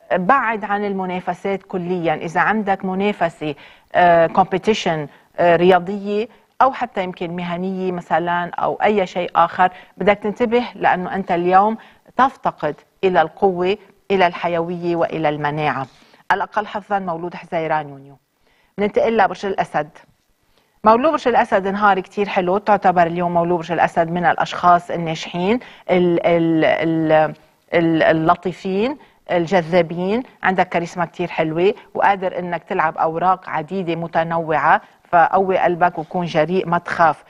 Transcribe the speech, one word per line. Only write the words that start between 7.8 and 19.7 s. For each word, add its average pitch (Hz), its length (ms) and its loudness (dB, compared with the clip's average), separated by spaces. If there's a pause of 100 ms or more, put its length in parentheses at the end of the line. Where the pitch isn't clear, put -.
مثلًا 175 640 -2
او 151 300 -2
اي 202 240 2
شيء 175 280 -6
اخر، 175 340 2 (280)
بدك 196 260 2
تنتبه 233 400 0 (120)
لانه 170 400 -2
انت 190 160 -4
اليوم 185 460 4 (400)
تفتقد 175 580 -2 (280)
الى 180 180 4
القوه، 180 560 0 (340)
الى 185 160 4
الحيويه 170 680 -4
والى 160 340 -2
المناعه. 147 580 -2 (440)
الاقل 208 360 -4
حظًا 202 320 -6
مولود 175 360 -8
حزيران 160 540 -4
يونيو. 139 280 -20 (640)
ننتقل 214 380 0
لبرج 185 280 0
الاسد. 160 440 -4 (920)